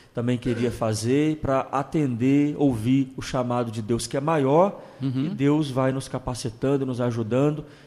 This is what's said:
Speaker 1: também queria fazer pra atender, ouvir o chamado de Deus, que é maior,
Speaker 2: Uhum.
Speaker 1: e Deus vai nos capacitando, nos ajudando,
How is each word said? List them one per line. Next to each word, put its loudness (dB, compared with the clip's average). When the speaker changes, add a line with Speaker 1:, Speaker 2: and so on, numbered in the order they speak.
Speaker 1:
também -2
queria -2
fazer 0
pra 0
atender, 2
ouvir 2
o -10
chamado -2
de -6
Deus, -2
que -6
é -2
maior, 2
Speaker 2:
Uhum. -2
Speaker 1:
e -4
Deus 2
vai 2
nos -6
capacitando, -2
nos -4
ajudando, 0